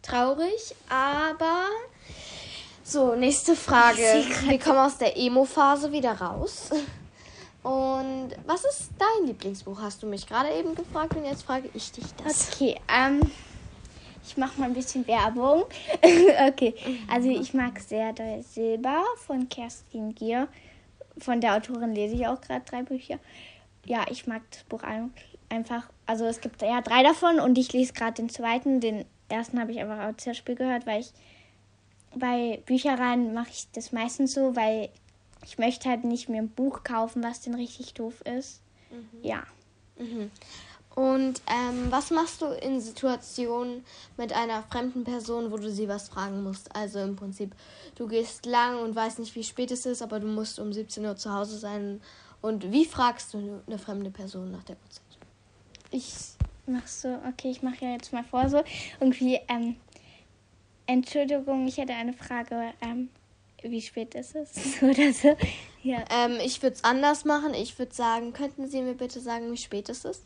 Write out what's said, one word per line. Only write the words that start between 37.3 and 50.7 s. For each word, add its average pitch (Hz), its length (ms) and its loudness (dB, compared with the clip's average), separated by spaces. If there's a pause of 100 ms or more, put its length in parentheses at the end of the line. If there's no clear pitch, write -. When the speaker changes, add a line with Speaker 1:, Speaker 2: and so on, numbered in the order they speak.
Speaker 2:
dann 240 140 -6
richtig 247 400 -10
doof 233 280 -8
ist. 254 380 -8 (300)
Speaker 1:
Mhm. 233 320 -20
Speaker 2:
Ja. - 200 -4 (560)
Speaker 1:
Mhm. 226 320 -8 (640)
Und, 262 520 2
ähm, 247 460 -2
was 285 180 0
machst 330 320 0
du 311 40 -2
in 262 340 -2
Situationen 240 1040 -4 (320)
mit 240 160 -6
einer 226 320 -4
fremden 247 400 -4
Person, 233 480 -6
wo 214 40 -6
du 208 140 -6
sie 208 160 -4
was 202 220 -6
fragen 196 340 -6
musst? 196 320 -10
Also 202 240 -6
im 196 160 -4
Prinzip, 196 400 -10 (400)
du 233 140 -8
gehst 226 380 -4
lang 240 360 0
und 226 140 -4
weißt 226 240 -4
nicht, 226 160 -12
wie 226 80 -8
spät 254 260 -6
es 247 160 -6
ist, 247 160 -4
aber 220 160 -6
du 208 80 -6
musst 214 320 -6
um 208 140 -6